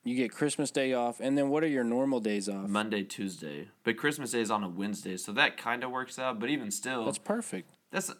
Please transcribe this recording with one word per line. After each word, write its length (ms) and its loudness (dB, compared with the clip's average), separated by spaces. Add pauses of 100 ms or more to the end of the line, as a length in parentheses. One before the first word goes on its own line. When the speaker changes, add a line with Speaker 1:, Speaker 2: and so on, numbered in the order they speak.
Speaker 1:
You 100 0
get 160 2
Christmas 380 0
Day 220 2
off, 280 2
and 180 2
then 100 4
what 160 4
are 40 2
your 160 2
normal 360 2
days 260 0
off? 220 -4
Speaker 2:
Monday, 360 2
Tuesday. 640 -6 (160)
But 120 2
Christmas 360 0
Day 100 2
is 80 0
on 120 4
a 60 -4
Wednesday, 480 -4
so 160 -8
that 240 4
kinda 320 -2
works 300 -4
out, 200 -2
but 120 0
even 200 0
still 360 -2
Speaker 1:
That's 100 0
perfect. 540 -4 (200)
Speaker 2:
That's, 200 -2
Speaker 1:
Yeah, 80 -10